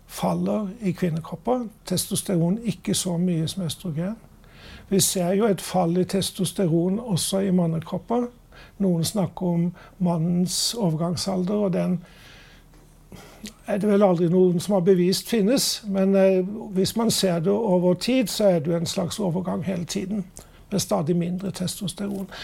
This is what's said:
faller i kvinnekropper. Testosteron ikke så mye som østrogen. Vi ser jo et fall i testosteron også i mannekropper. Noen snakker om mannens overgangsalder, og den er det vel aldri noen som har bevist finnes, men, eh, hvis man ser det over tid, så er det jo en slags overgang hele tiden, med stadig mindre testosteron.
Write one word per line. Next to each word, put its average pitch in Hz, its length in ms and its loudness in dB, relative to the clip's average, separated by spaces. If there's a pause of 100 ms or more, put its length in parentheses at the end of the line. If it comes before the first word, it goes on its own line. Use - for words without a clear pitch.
faller 190 600 -2 (140)
i 196 100 -2
kvinnekropper. 180 760 -4 (180)
Testosteron 180 800 -2
ikke 214 300 -2
så 175 240 -2
mye 170 300 0
som - 160 -6
østrogen. 170 540 -6 (720)
Vi 196 100 4
ser 175 380 2
jo 208 80 2
et 202 160 2
fall 180 360 0
i 180 60 4
testosteron 185 960 0
også 196 400 -2
i 196 120 0
mannekropper. 180 760 0 (500)
Noen 175 260 2
snakker 185 420 -2
om 175 260 0 (260)
mannens 175 760 0
overgangsalder, 180 800 -2
og 202 200 2
den 180 260 0 (1700)
er 208 100 -2
det 202 120 2
vel 202 140 6
aldri 180 280 4
noen 180 280 4
som 202 180 0
har 180 100 2
bevist 185 420 4
finnes, 226 580 2
men, 196 280 2
eh, 190 300 4 (300)
hvis 190 200 0
man 220 160 2
ser 175 280 2
det 170 140 0
over 180 400 2
tid, 233 340 0
så - 160 -4
er 185 160 6
det 147 80 -4
jo 170 100 2
en 170 80 -2
slags - 340 -4
overgang 185 440 -2
hele 175 220 -4
tiden, 196 400 -4 (460)
med 202 80 0
stadig 175 360 0
mindre 180 360 -4
testosteron. 196 760 -6 (140)